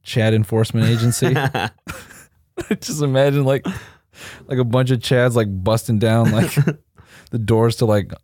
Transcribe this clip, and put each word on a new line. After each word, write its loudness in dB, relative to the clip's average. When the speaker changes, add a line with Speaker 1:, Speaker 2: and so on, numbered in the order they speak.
Speaker 1:
Chad 0
Enforcement 0
Agency. 0
Speaker 2:
<laughs> -18
Speaker 1:
<laughs> -10
Just -8
imagine, 2
like, 0
like, -4
a 2
bunch 0
of 0
Chads, 2
like, 2
busting 0
down, 2
like, 0
Speaker 2:
<laughs> -20
Speaker 1:
the -6
doors 2
to, 0
like, 0